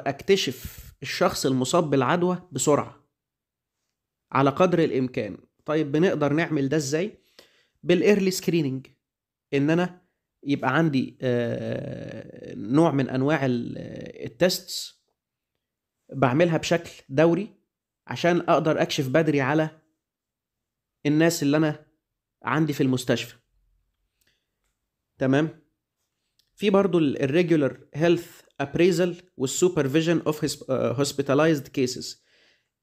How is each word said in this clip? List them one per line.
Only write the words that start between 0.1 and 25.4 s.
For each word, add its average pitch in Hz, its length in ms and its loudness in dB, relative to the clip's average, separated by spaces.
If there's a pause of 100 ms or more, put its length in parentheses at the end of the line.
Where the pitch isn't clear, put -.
الشخص - 440 -2
المصاب 139 440 0
بالعدوى 170 640 0
بسرعة 135 520 0 (1300)
على 139 180 4
قدر 175 300 2
الإمكان. 123 580 -2 (280)
طيب، 151 260 -2
بنقدر 151 420 2
نعمل 147 360 0
ده 151 80 0
إزاي؟ 156 460 -4 (600)
بال 175 200 2
early 196 320 2
screening، 139 540 -2 (640)
إن 143 160 2
أنا 175 320 0 (420)
يبقى 135 340 -2
عندي، 151 440 0
آه، 120 1300 -6
نوع 139 360 2
من 135 180 0
أنواع 135 360 0
ال، 120 320 -2
آه، - 480 -14
التستس - 720 -4 (1120)
بعملها 139 440 2
بشكل 170 340 -2 (180)
دوري 170 460 2 (520)
عشان 170 320 0
أقدر 156 420 2
أكشف 151 280 -2
بدري 147 320 2
على 156 280 0 (1400)
الناس 160 380 2
اللي 143 140 2
أنا 156 280 0 (580)
عندي 147 300 0
في 143 100 -2
المستشفى. 127 520 -2 (1800)
تمام؟ 139 420 0 (920)